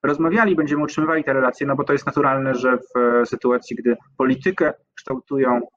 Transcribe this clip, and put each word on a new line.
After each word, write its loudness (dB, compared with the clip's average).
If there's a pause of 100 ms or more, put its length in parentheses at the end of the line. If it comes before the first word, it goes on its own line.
rozmawiali, 2
będziemy 0
utrzymywali -2
te -2
relacje, 0
no -2
bo -2
to 0
jest 0
naturalne, 0
że 0
w, -6
e, 4
sytuacji, -2
gdy 0 (200)
politykę 0 (240)
kształtują -2 (160)